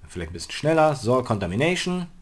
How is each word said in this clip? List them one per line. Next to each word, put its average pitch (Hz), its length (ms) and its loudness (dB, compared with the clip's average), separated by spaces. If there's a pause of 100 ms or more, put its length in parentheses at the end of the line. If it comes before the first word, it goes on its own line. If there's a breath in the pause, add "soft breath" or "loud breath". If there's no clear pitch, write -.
vielleicht 85 240 -8
ein - 20 -12
bisschen - 180 -12
schneller. 156 440 4
So, 123 260 2
Contamination. 143 840 -2 (140)